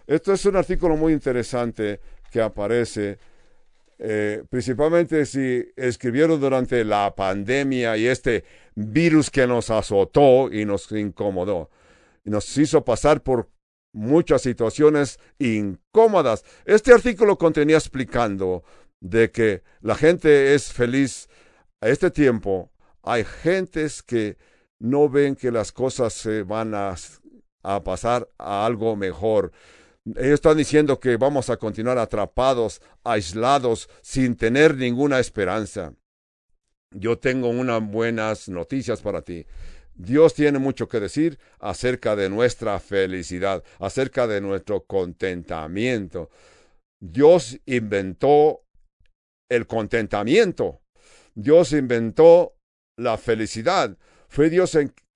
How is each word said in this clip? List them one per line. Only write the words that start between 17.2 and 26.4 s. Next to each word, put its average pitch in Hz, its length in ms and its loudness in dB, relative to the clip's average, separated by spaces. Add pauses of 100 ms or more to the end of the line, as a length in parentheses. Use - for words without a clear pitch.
contenía 156 400 2
explicando 101 880 -4 (360)
de 107 300 2
que 107 320 0 (200)
la 107 120 -2
gente 147 600 4
es - 180 -2
feliz 123 560 -2 (540)
a 110 80 0
este 160 200 0
tiempo. 110 600 0 (320)
Hay 113 220 -2
gentes 165 800 -6
que 110 360 -4 (420)
no 139 300 2
ven 139 260 2
que 127 140 -4
las 110 200 -2
cosas 123 440 -4
se 107 300 -6